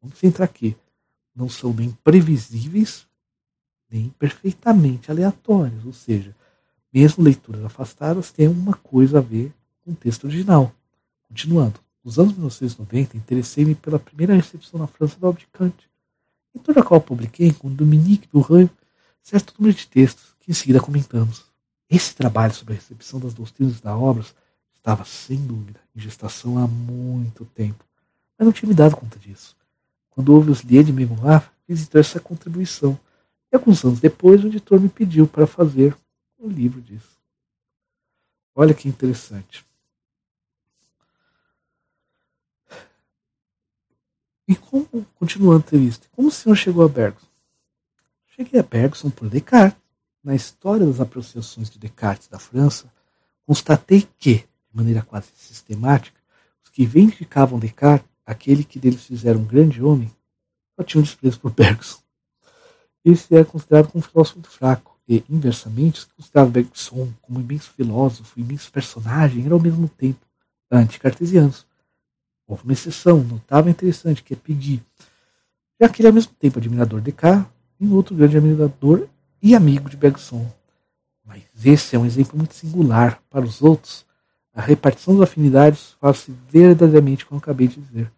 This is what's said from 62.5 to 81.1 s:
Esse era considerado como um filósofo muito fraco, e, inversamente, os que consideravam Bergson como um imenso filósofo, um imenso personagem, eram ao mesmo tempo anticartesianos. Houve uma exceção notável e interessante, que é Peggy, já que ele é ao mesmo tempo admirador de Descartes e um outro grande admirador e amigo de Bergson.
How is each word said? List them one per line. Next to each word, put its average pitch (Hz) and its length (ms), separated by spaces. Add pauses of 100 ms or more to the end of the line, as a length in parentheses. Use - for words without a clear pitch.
Esse 170 300
era 160 100
considerado 151 460
como 165 120
um - 60
filósofo - 280
muito 170 140
fraco, - 460 (120)
e, 117 200
inversamente, 139 720
os - 60
que - 100
consideravam 135 380
Bergson 123 680
como 127 200
um - 20
imenso 139 300
filósofo, 120 640
um 117 60
imenso 139 260
personagem, 123 720
eram 156 120
ao 165 60
mesmo 165 260
tempo 131 360 (460)
anticartesianos. 135 960 (800)
Houve 107 160
uma 123 100
exceção 165 520
notável 135 460
e - 20
interessante, 165 500
que - 120
é - 20
Peggy, 139 440 (1000)
já 226 80
que - 120
ele 226 60
é 220 40
ao 214 40
mesmo 226 200
tempo 131 260
admirador 113 400
de 117 100
Descartes 190 400 (300)
e 196 60
um 202 80
outro 190 200
grande 147 220
admirador 151 720 (340)
e 226 140
amigo 143 340
de - 60
Bergson. 123 520 (760)